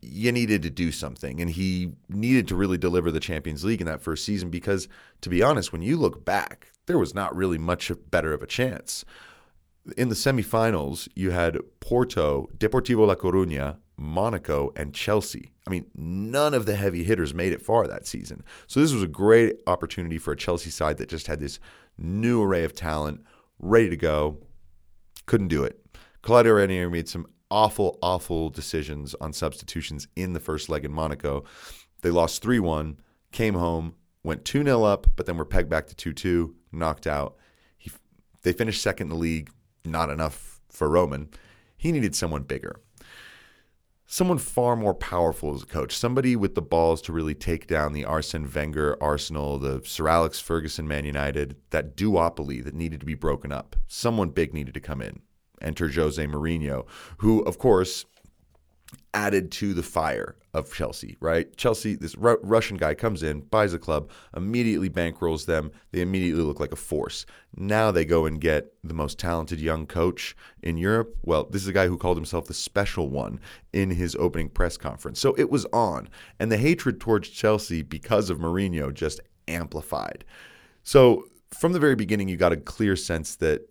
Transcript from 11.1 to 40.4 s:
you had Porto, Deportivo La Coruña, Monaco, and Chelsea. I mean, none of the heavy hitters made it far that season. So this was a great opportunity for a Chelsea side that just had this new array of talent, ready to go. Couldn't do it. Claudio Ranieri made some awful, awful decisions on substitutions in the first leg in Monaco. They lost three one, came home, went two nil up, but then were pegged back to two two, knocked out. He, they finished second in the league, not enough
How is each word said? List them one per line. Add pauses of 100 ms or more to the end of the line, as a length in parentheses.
you
had (220)
Porto,
Deportivo
La
Coruña, (200)
Monaco,
and
Chelsea. (160)
I
mean,
none
of
the
heavy
hitters
made
it
far
that
season. (240)
So
this
was
a
great
opportunity
for
a
Chelsea
side
that
just
had
this (380)
new
array
of
talent, (380)
ready
to
go. (880)
Couldn't
do
it. (360)
Claudio
Ranieri
made
some (240)
awful,
awful
decisions
on
substitutions
in
the
first
leg
in
Monaco. (580)
They
lost
three
one, (320)
came
home, (280)
went
two
nil
up,
but
then
were
pegged
back
to
two
two, (160)
knocked
out. (420)
He, (520)
they
finished
second
in
the
league, (340)
not
enough